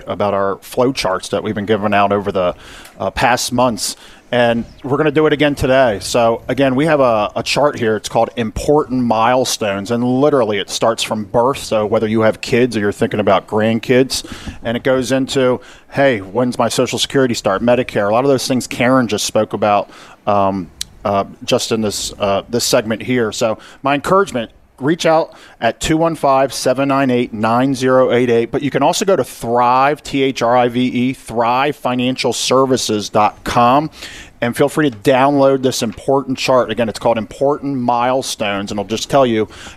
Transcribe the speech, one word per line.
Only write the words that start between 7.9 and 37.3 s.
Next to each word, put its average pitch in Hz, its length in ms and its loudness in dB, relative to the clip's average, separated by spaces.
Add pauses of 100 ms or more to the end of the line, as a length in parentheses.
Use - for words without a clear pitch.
It's - 100 -8
called 117 300 0
Important 127 640 -2
Milestones, 110 880 0
and 123 300 0
literally 123 360 2
it 92 120 -6
starts 113 340 0
from 107 220 -6
birth, 123 320 0
so 107 280 -2
whether 110 220 0
you 110 140 0
have 107 180 2
kids 117 380 0
or - 20 -2
you're 101 140 0
thinking - 260 -2
about 98 260 2
grandkids, 113 800 0 (400)
and 117 140 -4
it 117 60 -8
goes 131 280 0
into, 131 480 0 (300)
hey, 135 320 2
when's 113 360 -4
my 117 120 0
Social 123 280 -2
Security 131 360 0
start, 95 280 -2
Medicare, 120 480 2
a 107 40 2
lot 123 100 2
of 139 60 2
those 131 180 2
things 127 200 -2
Karen 127 420 0
just 104 160 -4
spoke - 260 0
about, 101 380 0 (360)
um, 98 460 0 (320)
uh, 98 220 0 (180)
just - 280 0
in 110 100 -2
this, - 380 -4
uh, 98 280 -2
this 120 160 -2
segment 113 380 0
here. 113 300 -2
So 110 260 -2 (240)
my 139 140 0
encouragement, 143 560 -2 (260)
reach 165 300 -2
out - 280 2 (240)
at 117 200 -2
two 160 180 0
one 165 160 2
five, 135 400 2
seven 135 360 -2
nine 135 200 2
eight, 123 240 0
nine 120 400 0
zero 131 380 2
eight 120 180 2
eight. 117 220 2
But 135 100 -2
you 139 80 -2
can 139 140 0
also 170 200 2
go 185 120 2
to 127 80 0
Thrive, 123 800 0
T 139 180 -2
H 135 220 0
R 120 120 4
I 123 120 4
V 120 140 -2
E, 127 320 0
Thrive 127 640 -2
Financial 123 580 -2
Services 123 760 0
dot - 340 0
com, 127 460 2 (520)
and 120 140 -4
feel 143 140 2
free 151 220 0
to 110 40 -12
download 135 680 2
this 127 180 0
important 131 560 -2
chart. 123 320 2
Again, 110 180 -2
it's 101 120 -8
called 117 180 2
Important 139 600 -2